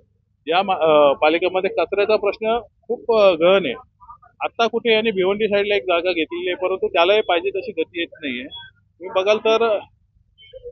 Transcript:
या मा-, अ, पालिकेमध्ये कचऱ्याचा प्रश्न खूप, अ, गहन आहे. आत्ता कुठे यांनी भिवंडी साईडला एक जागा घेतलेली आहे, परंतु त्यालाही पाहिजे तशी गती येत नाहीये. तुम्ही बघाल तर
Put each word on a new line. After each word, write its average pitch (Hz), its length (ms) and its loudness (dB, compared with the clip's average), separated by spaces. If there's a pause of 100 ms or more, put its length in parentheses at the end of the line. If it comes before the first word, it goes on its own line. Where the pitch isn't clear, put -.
(460)
या 170 160 0
मा-, 190 180 -2
अ, 151 320 6
पालिकेमध्ये 175 580 0
कचऱ्याचा 202 460 0
प्रश्न 220 440 -2 (220)
खूप, 226 380 -2
अ, 196 120 6
गहन 175 340 2
आहे. 120 80 -6 (680)
आत्ता 220 260 -2
कुठे 226 260 -2
यांनी 220 180 2
भिवंडी 196 380 0
साईडला 202 260 0
एक 202 80 0
जागा 180 300 0
घेतलेली 175 380 -4
आहे, 175 40 -4
परंतु 185 340 -4
त्यालाही 190 320 2
पाहिजे 180 300 -2
तशी 190 220 -8
गती 160 280 -6
येत 170 120 -6
नाहीये. 131 320 -10 (560)
तुम्ही 190 220 -2
बघाल 214 160 2
तर 220 400 0 (920)